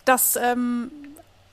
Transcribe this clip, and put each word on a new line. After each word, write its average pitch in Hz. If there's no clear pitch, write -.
das, 254
ähm, 240